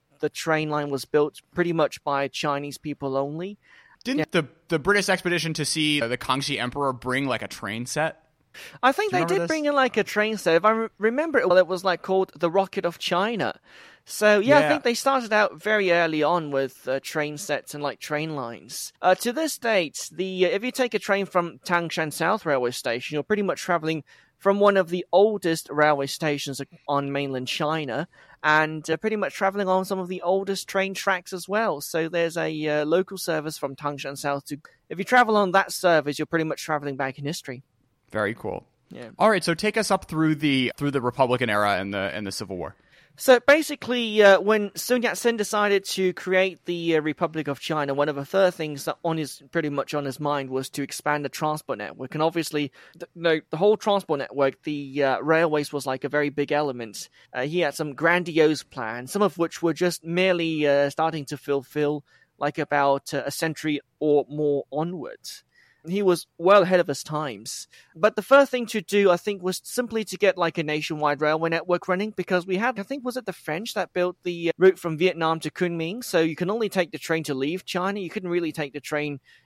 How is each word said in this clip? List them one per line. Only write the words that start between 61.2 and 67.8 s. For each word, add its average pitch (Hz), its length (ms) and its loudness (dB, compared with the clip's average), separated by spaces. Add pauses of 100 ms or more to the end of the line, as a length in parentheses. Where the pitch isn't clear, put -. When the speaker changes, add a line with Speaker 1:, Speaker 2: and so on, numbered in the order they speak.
Speaker 1:
to 143 120 -10
fulfill, 143 680 -2 (340)
like, 143 180 -4
about, 143 560 0
uh, 139 120 -2
a 139 60 -4
century 156 500 -4 (180)
or 147 300 4
more 147 420 0
onwards. 151 720 -8 (440)
He 190 140 -2
was 180 260 4 (100)
well 190 260 6
ahead 180 180 4
of 170 60 0
his 143 180 -4
times. 139 640 -8 (260)